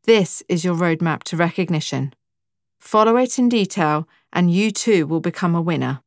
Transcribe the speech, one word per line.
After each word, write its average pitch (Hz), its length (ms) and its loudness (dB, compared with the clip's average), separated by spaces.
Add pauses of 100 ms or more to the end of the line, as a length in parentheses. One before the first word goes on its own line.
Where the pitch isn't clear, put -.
This 226 440 2
is 175 160 0
your 180 100 0
roadmap 165 500 -2
to - 120 -8
recognition. 160 760 -2 (640)
Follow 220 380 2
it 254 220 0
in 247 100 2
detail, 175 600 0 (240)
and 175 200 2
you 214 180 2
too 202 360 0
will 160 140 -2
become 170 340 -2
a 170 80 0
winner. 135 440 -4